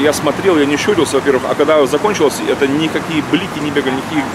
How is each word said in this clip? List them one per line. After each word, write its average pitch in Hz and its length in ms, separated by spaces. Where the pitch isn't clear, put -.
я 147 100
смотрел, 160 460
я 143 80
не 147 100
щурился, 147 400
во-первых, 131 320
а 120 60
когда 151 320
закончилось, 151 600
это 131 180
никакие 151 640
блики - 300
не 147 100
бегали, 135 240
никакие, 135 300